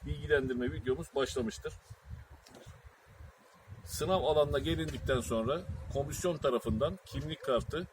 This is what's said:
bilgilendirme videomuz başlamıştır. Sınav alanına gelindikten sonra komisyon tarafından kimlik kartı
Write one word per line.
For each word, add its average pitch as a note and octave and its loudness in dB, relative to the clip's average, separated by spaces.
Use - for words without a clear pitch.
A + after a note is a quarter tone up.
bilgilendirme C3 0
videomuz C3 -2
başlamıştır. C3 -2
Sınav F3 2
alanına D3 6
gelindikten D#3 0
sonra A#2+ 0
komisyon C#3 -2
tarafından B2 2
kimlik D3+ -6
kartı C3+ 0